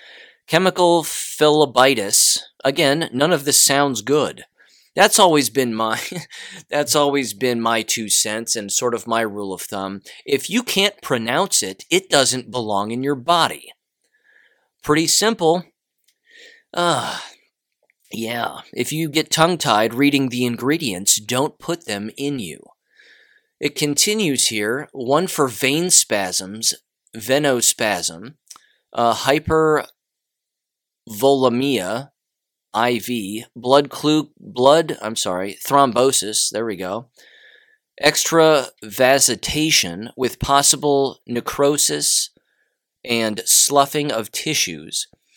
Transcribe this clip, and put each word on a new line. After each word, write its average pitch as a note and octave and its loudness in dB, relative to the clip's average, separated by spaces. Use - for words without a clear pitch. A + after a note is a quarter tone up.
Chemical F3 2
phlebitis. C3 2
Again, C#3+ 2
none D3 2
of C#3+ 0
this C#3 2
sounds C#3 2
good. A#2+ 0
That's G#3 4
always D3+ 4
been A#2+ -2
my, A2 -2
<laughs> - -20
that's D3 -2
always C#3+ 2
been A#2+ -2
my A2+ 0
two A2 -6
cents A2 -2
and G2+ -8
sort A#2+ -2
of A2 -8
my A#2 0
rule G2+ -6
of E2+ -10
thumb. G2 -8
If C#3 -4
you A#3+ -2
can't G3+ -2
pronounce C3 -2
it, F#2+ -10
it F#3+ 0
doesn't B2+ 2
belong G#2+ -2
in B2 -4
your C#3+ -2
body. D#3 -2
Pretty D3+ 2
simple. F3 2
Uh, E3 0
yeah, A2+ -6
if - -4
you D#3+ -2
get D3+ -2
tongue-tied C3+ 2
reading C#3 2
the B2 -2
ingredients, A#2+ -2
don't B2+ -4
put - -8
them G#2 -6
in C#3 -6
you. D#2+ -10
It D3 -4
continues D3+ 0
here, A2+ -2
one C#3 0
for C#3 0
vein C#3 0
spasms, G2 0
venospasm, A2+ 0
uh, A#2 2
hypervolemia, D#3 0
I A#2+ 0
V, A2 -6
blood C3 4
clu-, D3+ 0
blood, C#3 4
I'm A2 -6
sorry, F#2+ -4
thrombosis, B2+ 0
there A2 -4
we G#2+ -4
go, F#2 -8
extravasitation C3+ 2
with B2 -4
possible C#3 2
necrosis C#3+ -2
and A2+ -2
sloughing C#3+ 2
of A2 -6
tissues, - -6